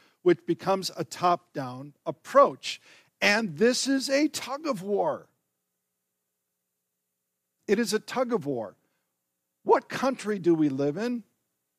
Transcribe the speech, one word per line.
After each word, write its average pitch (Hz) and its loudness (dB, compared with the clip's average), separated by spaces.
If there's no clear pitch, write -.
which 175 4
becomes 185 -2
a 175 -6
top-down 165 -4
approach? 165 2
And 202 0
this 247 2
is 269 0
a 285 2
tug 294 -8
of 202 -4
war. 190 -2
It 208 2
is 208 -2
a 214 0
tug 240 -4
of 165 -4
war. 117 -6
What - 2
country 214 -4
do 170 4
we 156 2
live 139 -2
in? 233 -4